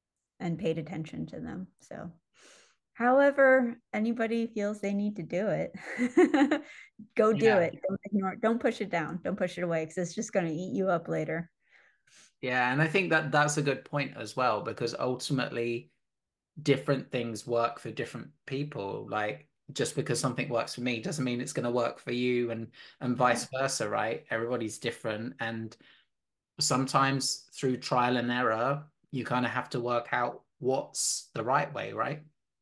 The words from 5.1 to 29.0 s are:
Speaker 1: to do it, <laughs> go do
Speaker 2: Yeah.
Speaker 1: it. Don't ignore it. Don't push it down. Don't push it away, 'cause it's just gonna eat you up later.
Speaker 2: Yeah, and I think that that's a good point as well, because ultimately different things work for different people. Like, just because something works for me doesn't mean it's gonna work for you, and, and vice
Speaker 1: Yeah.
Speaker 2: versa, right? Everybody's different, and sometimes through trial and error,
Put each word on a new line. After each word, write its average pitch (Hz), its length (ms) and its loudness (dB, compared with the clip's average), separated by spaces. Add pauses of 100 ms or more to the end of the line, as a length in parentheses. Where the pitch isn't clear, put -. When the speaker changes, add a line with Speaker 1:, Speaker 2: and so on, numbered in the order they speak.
Speaker 1:
to 170 60 -6
do 185 240 -2
it, 160 260 -2 (240)
<laughs> 285 680 4 (520)
go 220 180 6
do 220 120 4
Speaker 2:
Yeah. 214 140 8
Speaker 1:
it. 165 280 0
Don't 196 180 -2
ignore 190 280 0
it. - 80 -10
Don't 226 180 2
push 233 220 0
it 196 80 -6
down. 165 340 -2
Don't 185 140 -2
push 180 200 -2
it 175 60 -4
away, 165 220 0
'cause 160 120 -8
it's 170 180 -2
just - 180 -6
gonna 170 180 2
eat 180 220 -4
you 190 160 0
up 170 180 0
later. 160 420 -4 (920)
Speaker 2:
Yeah, 123 320 2
and 143 80 4
I 160 60 4
think 175 240 2
that 156 200 2
that's 151 260 4
a 151 40 0
good 143 240 0
point 139 320 -4
as 110 180 -10
well, 117 260 2
because 113 340 -4
ultimately 120 960 -2 (720)
different 139 480 2
things 117 380 -6
work 117 320 0
for 120 120 -10
different 113 380 -8 (160)
people. 107 640 -6
Like, 107 380 -4 (240)
just - 240 -2
because 120 240 -2
something 123 300 -2
works 117 260 -2
for 120 60 -8
me 123 180 -2
doesn't 151 240 -4
mean 123 160 -2
it's 131 140 -8
gonna 120 180 -2
work 120 280 0
for 120 120 -8
you, 123 400 0
and, 113 160 -6 (320)
and 127 160 0
vice 120 360 2
Speaker 1:
Yeah. 131 100 -2
Speaker 2:
versa, 135 280 0
right? 107 400 -2
Everybody's 117 480 -2
different, 113 600 -6
and 113 360 -6 (840)
sometimes 135 960 2
through 127 220 0
trial 123 400 2
and 120 140 0
error, 123 540 0 (260)